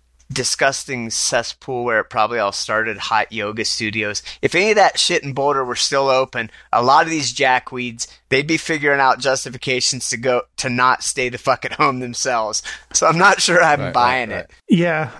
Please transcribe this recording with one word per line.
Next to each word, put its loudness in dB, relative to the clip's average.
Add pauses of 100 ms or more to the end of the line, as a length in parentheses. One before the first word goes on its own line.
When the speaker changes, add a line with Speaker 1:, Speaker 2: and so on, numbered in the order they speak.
(320)
Speaker 1:
disgusting -2
cesspool -4
where 2
it -6
probably 0
all 0
started, -4
hot -2
yoga -4
studios, -4 (200)
if -2
any 2
of 2
that 4
shit 0
in -8
Boulder 0
were -6
still 0
open, 0 (220)
a 4
lot 6
of -2
these -2
jackweeds, -2 (200)
they'd 2
be 0
figuring 0
out 4
justifications -2
to -4
go, 0 (140)
to -6
not 2
stay -4
the -8
fuck -2
at -10
home 0
themselves. -4 (300)
So 2
I'm 4
not 6
sure 4
I'm 4
Speaker 2:
Right, -4
right, -6
Speaker 1:
buying 2
Speaker 2:
right. -6
Speaker 1:
it. -16 (180)
Speaker 3:
Yeah, 2